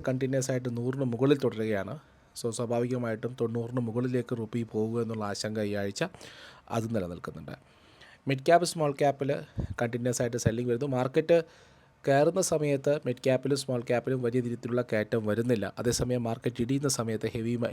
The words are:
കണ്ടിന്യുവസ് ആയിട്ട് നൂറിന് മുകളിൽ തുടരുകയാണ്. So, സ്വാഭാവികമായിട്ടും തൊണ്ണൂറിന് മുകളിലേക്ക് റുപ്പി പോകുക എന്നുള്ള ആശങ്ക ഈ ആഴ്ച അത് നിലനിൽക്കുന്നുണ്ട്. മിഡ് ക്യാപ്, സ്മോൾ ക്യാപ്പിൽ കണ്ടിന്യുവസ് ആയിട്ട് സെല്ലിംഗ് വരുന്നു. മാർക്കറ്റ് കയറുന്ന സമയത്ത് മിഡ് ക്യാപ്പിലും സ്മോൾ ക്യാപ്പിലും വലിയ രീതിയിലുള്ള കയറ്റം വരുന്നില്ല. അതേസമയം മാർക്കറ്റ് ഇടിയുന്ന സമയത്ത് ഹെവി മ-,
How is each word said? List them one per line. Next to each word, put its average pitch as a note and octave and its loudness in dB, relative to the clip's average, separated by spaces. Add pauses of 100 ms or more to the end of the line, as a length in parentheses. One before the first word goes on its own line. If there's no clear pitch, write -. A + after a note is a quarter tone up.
കണ്ടിന്യുവസ് C3 0
ആയിട്ട് B2+ -2
നൂറിന് B2+ -2
മുകളിൽ C3 4
തുടരുകയാണ്. A2 -2 (380)
So, A#2+ -4
സ്വാഭാവികമായിട്ടും A#2+ -2
തൊണ്ണൂറിന് A#2 -2
മുകളിലേക്ക് B2 0
റുപ്പി A#2 -4
പോകുക A2+ 0
എന്നുള്ള A2 -4
ആശങ്ക G#2+ -4
ഈ G#2 0
ആഴ്ച G2+ -2 (680)
അത് A2+ -2
നിലനിൽക്കുന്നുണ്ട്. E2 -8 (520)
മിഡ് C3+ -2
ക്യാപ്, E3+ 8
സ്മോൾ D#3+ 0
ക്യാപ്പിൽ C#3 2 (520)
കണ്ടിന്യുവസ് A#2+ 0
ആയിട്ട് A#2+ 0
സെല്ലിംഗ് A#2+ 0
വരുന്നു. A#2+ 0
മാർക്കറ്റ് D3 4 (640)
കയറുന്ന D3+ 4
സമയത്ത് D3 2
മിഡ് B2 -4
ക്യാപ്പിലും C3 2
സ്മോൾ B2+ -2
ക്യാപ്പിലും B2+ 0
വലിയ A#2+ 2
രീതിയിലുള്ള A#2+ -2
കയറ്റം G#2+ 0
വരുന്നില്ല. G#2 0
അതേസമയം A#2+ 0
മാർക്കറ്റ് A#2 -4
ഇടിയുന്ന C#3 0
സമയത്ത് A2+ -2
ഹെവി A#2 -2
മ-, A#2 -2